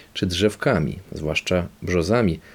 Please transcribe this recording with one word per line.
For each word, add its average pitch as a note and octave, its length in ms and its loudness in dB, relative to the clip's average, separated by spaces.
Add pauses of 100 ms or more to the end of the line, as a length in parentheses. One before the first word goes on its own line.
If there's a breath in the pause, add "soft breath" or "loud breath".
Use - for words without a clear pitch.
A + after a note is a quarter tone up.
(140 loud breath)
czy - 120 -4
drzewkami, F#2 760 0 (120)
zwłaszcza D#2+ 560 -2 (140)
brzozami, F#2 580 2 (160 loud breath)